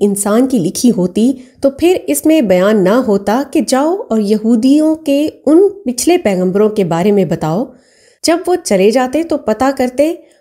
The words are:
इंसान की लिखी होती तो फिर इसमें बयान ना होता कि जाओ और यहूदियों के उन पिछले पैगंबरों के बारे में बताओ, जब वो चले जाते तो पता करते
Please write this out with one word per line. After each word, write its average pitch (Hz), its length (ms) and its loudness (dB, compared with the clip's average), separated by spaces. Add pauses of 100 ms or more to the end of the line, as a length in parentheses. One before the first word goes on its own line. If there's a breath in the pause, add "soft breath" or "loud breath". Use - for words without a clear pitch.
इंसान 208 460 0
की 262 120 0
लिखी 185 300 0
होती 185 360 0 (380 loud breath)
तो 277 60 2 (100)
फिर 349 160 2 (140)
इसमें 311 380 2
बयान 190 340 2
ना 185 140 2 (120)
होता 202 360 0
कि 285 200 -2
जाओ 285 380 0
और 220 200 -2
यहूदियों 233 720 0 (100)
के 285 220 0 (200)
उन 330 200 4 (180)
पिछले 277 320 0
पैगंबरों 196 520 0
के 214 160 -2
बारे 170 260 0
में 190 160 2
बताओ, 165 400 -4 (560 soft breath)
जब 339 240 0
वो 359 100 0
चले 202 340 0
जाते 254 320 -2
तो 330 160 -4
पता 262 320 -2
करते 269 400 -2 (300 soft breath)